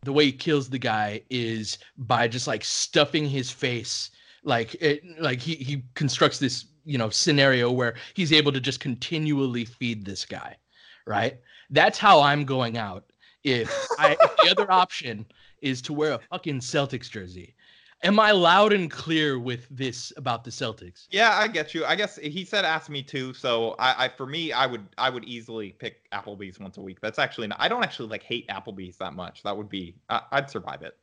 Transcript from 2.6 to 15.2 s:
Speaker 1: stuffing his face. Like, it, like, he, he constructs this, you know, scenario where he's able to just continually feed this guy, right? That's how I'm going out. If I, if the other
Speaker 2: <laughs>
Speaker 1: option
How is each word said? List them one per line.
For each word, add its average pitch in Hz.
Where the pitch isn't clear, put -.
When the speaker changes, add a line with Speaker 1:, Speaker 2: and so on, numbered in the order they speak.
Speaker 1:
stuffing 151
his 135
face. -
Like, 117
it, 147
like, 131
he, 160
he 135
constructs 147
this, -
you 147
know, 113
scenario 135
where 120
he's 165
able 147
to 131
just 127
continually 135
feed 113
this 95
guy, -
right? 110
That's 165
how 196
I'm 143
going 127
out. 101
If 127
I, -
if -
the -
other 202
Speaker 2:
<laughs> -
Speaker 1:
option 127